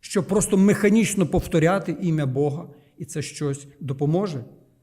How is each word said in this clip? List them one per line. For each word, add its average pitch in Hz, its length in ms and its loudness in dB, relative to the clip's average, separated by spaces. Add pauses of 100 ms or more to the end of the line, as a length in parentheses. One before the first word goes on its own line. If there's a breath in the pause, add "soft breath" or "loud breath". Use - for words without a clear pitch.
Що - 220 -4
просто 196 340 0
механічно 202 680 4
повторяти 175 720 0
ім'я 160 260 0
Бога, 139 420 -2 (300 soft breath)
і - 60 -10
це - 180 -8
щось 139 440 -8 (140 loud breath)
допоможе. 147 640 -2 (380)